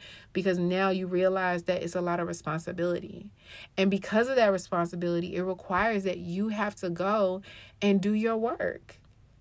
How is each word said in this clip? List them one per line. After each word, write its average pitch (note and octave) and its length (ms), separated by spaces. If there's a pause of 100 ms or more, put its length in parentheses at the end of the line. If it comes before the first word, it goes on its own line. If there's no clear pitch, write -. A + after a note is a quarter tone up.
(320)
because F#3 260
now F3+ 300
you F#3 180
realize F#3 580
that F3+ 180
it's E3+ 140
a F3+ 40
lot F3 200
of F3 80
responsibility. F3 1000 (460)
And G3 140
because G#3 380
of C5+ 80
that G#3+ 160
responsibility, F3 840
it F3 60
requires F#3+ 640
that F3+ 140
you F3 300
have G#3 280
to F#3 120
go F#3+ 540 (400)
and G3 180
do G3+ 120
your A3 240
work. - 640 (400)